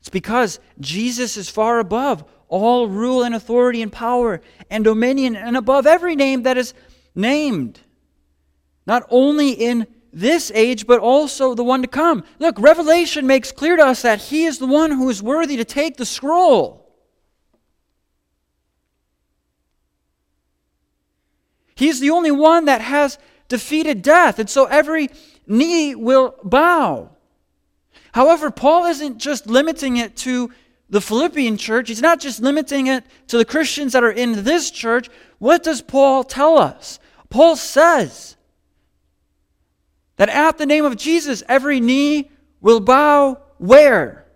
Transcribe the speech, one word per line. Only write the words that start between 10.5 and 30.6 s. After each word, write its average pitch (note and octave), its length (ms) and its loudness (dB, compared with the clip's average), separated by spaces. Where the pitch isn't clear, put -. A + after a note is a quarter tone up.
age, A3 320 0
but A#3+ 140 4
also C4 540 0
the A#3+ 100 -4
one B3+ 180 -2
to B3 60 -6
come. D4 340 -2
Look, D#4 200 -2
Revelation D#4 680 2
makes C4 240 0
clear E4+ 260 -2
to D#4 80 6
us C4 180 0
that A3 180 0
he D#4 240 -4
is D4 140 -6
the C4 80 -8
one D4+ 240 0
who C4 180 -2
is G3+ 140 -6
worthy C#4+ 340 -4
to A3+ 80 -4
take D4 320 -6
the A#3+ 100 -8
scroll. D4 880 0
He C#4 140 0
is C#4+ 100 -2
the C#4 120 0
only E4 200 0
one D#4 360 2
that B3 160 0
has C#4 360 -2
defeated C#4+ 540 -4
death, D4+ 360 4
and G#3+ 100 -6
so C4+ 180 2
every D4+ 420 0
knee D4 500 0
will B3+ 480 0
bow. A#3+ 680 0
However, D4 400 2
Paul E4 320 2
isn't C#4+ 340 -6
just C4+ 300 -8
limiting C4+ 480 -2
it A#3 220 -6
to B3 340 -6